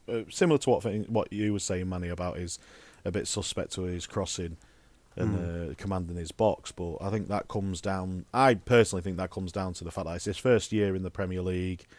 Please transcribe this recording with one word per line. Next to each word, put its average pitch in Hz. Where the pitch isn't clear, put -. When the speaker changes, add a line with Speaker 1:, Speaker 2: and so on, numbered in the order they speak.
Speaker 1:
uh, 117
similar 165
to -
what, 113
what 113
you 104
were 101
saying, 92
Manny, 90
about 87
his 87
a 95
bit 95
suspect -
to 92
his 90
crossing 87
and, 87
Speaker 2:
Hmm. 85
Speaker 1:
uh, -
commanding 90
his 82
box, -
but 85
I 101
think 101
that 101
comes 98
down, 92
I 127
personally 101
think 92
that 92
comes 95
down 92
to 85
the 82
fact 90
that 82
it's 87
his 101
first 120
year 101
in 92
the 92
Premier 92
League, 92